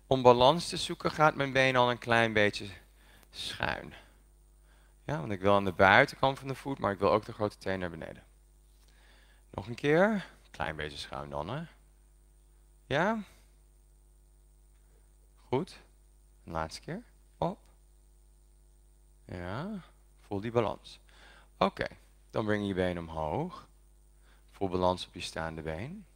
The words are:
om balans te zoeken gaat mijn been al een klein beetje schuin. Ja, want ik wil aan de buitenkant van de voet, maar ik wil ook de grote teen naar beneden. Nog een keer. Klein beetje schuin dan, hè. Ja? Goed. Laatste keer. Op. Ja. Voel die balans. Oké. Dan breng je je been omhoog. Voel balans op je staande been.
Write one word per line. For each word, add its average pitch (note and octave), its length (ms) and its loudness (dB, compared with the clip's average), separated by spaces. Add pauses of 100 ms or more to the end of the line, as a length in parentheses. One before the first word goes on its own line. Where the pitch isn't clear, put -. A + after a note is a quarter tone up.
om C3 160 2
balans B2 460 8
te F#3 80 -6
zoeken - 340 -6
gaat D#3 240 4
mijn C#3 180 -2
been C3 240 4
al B2 140 6
een A#2+ 80 -2
klein A#2 340 2
beetje G#2 360 2 (600)
schuin. - 640 -8 (1080)
Ja, D3+ 160 -6
want B2+ 120 -8
ik F#2 80 -6
wil G2+ 140 2
aan G2 100 2
de G2 80 -2
buitenkant B2 680 4
van C#3 100 -12
de C3+ 60 -8
voet, C3+ 240 -10
maar G#2 140 -2
ik F#2+ 60 -8
wil F#2 120 2
ook G#2+ 140 2
de A#2 80 -12
grote G#2 260 -6
teen F#2+ 200 -6
naar F2+ 120 -6
beneden. D#2+ 320 -14 (1300)
Nog - 160 -10
een A#2+ 80 -12
keer. F3 520 2 (240)
Klein D#2 260 -6
beetje D2+ 220 -10
schuin C#2 320 -12
dan, D2 180 -6
hè. C#3+ 140 -8 (1200)
Ja? G3 360 -2 (2250)
Goed. - 340 -2 (640)
Laatste D#2+ 360 -6
keer. F#3 220 -10 (360)
Op. E3+ 200 -4 (1700)
Ja. F#2 440 -10 (520)
Voel G2+ 200 -8
die A2+ 100 -6
balans. A2 500 -2 (580)
Oké. - 280 0 (440)
Dan A#2 140 -4
breng G#2 180 0
je G2+ 60 -2
je G2 60 -4
been F2+ 240 0
omhoog. E2 720 -6 (840)
Voel - 180 -6
balans F2+ 380 0
op - 80 -20
je F#2 60 -14
staande E2 420 -8
been. A2+ 540 -10